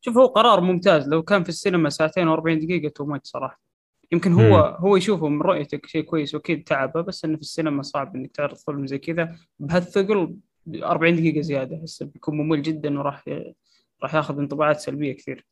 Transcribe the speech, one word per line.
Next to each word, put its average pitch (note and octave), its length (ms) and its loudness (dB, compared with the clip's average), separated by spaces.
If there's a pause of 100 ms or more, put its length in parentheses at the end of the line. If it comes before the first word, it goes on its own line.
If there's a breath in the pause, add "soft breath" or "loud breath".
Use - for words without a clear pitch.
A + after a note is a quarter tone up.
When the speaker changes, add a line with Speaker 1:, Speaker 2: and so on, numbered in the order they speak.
Speaker 1:
شوف، A#3+ 180 0
هو C4 80 8
قرار A3 340 6
ممتاز. F3 480 2
لو D#3+ 140 0
كان F#3+ 200 2
في E3 60 -6
السينما E3+ 400 0
ساعتين D#3+ 400 0
وأربعين D#3+ 300 0
دقيقة D#3 340 -4
تو C#3+ 120 -10
ماتش C#3+ 260 -8
صراحة. - 300 -10 (520)
يمكن E3+ 200 2
هو، A2+ 480 8
Speaker 2:
مم. F3 80 0
Speaker 1:
هو G3+ 80 6
يشوفه F3+ 320 0
من D3 140 -2
رؤيتك D3+ 440 -2
شيء D3+ 180 -4
كويس، D3+ 300 -4
وأكيد D3+ 300 -6
تعبه، C3+ 360 -2
بس F#3 240 -10
إنه D#3 120 -2
في D3+ 60 -12
السينما D3 400 -4
صعب C#3 340 -8
إنك C3 140 -12
تعرض C#3+ 260 -6
فيلم C#3+ 300 -10
زي C3+ 120 -8
كذا E3 300 -4 (300 loud breath)
بهالثقل F3+ 760 -2 (460)
أربعين E3 340 2
دقيقة D#3 240 0
زيادة. C#3+ 400 -6
أحس D#3+ 220 -14
بيكون D3+ 360 -8
ممل D3+ 240 -2
جدًا، D3 360 -4
وراح C#3 300 -8
ي-، D3 260 -12 (480)
راح - 120 -6
ياخذ D3 240 -2
انطباعات D3 420 0
سلبية C#3 360 -6
كثير. - 360 -14